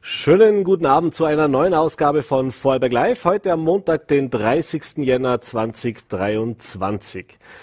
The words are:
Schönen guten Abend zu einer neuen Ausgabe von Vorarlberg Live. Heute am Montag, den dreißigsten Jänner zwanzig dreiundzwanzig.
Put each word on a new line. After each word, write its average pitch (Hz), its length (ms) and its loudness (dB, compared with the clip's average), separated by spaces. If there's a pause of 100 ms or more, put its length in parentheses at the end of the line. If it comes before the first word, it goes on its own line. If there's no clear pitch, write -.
Schönen 202 600 4
guten 175 240 0
Abend 156 260 2
zu 165 100 -2
einer 151 240 2
neuen 151 280 2
Ausgabe 151 480 0
von 131 280 -2
Vorarlberg 131 400 0
Live. 170 340 0
Heute 190 260 0
am 160 80 0
Montag, 165 480 0
den 139 240 0
dreißigsten 143 720 -2
Jänner 127 380 0
zwanzig 113 680 -6
dreiundzwanzig. 107 1300 -6 (260)